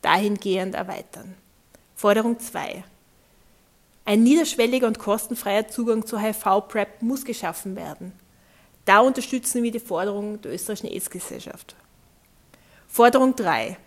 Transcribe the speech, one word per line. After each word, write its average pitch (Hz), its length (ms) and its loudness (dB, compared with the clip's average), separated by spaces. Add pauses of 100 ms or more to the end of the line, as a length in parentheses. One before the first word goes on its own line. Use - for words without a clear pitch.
dahingehend 190 760 0
erweitern. - 580 -12 (640)
Forderung 220 420 2
zwei. - 460 -10 (1200)
Ein 214 180 4
niederschwelliger 254 640 4
und 220 140 -2
kostenfreier 214 680 -2
Zugang 226 400 -2
zu 220 140 -6
H-I-V-Prep 208 840 -2
muss 262 220 -2
geschaffen 190 500 -8
werden. 170 380 -12 (720)
Da 202 160 8
unterstützen 247 640 0
wir 233 80 -2
die 226 80 -6
Forderung 208 600 -6
der 160 140 -10
österreichischen 196 360 -8
aids-Gesellschaft. - 840 -12 (1120)
Forderung 254 480 6
drei. 170 420 -2 (100)